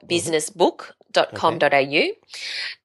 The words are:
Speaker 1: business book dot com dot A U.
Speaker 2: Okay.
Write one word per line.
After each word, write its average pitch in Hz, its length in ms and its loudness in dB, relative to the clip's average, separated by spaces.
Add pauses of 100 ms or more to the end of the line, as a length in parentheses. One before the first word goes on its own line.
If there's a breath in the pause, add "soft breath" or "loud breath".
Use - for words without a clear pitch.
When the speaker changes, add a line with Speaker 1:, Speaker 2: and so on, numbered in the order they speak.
Speaker 1:
business 160 440 0
book - 440 0 (180)
dot - 220 0
com 170 240 0
dot 147 160 2
A 139 80 6
U. 143 200 0
Speaker 2:
Okay. 370 140 -2 (680 loud breath)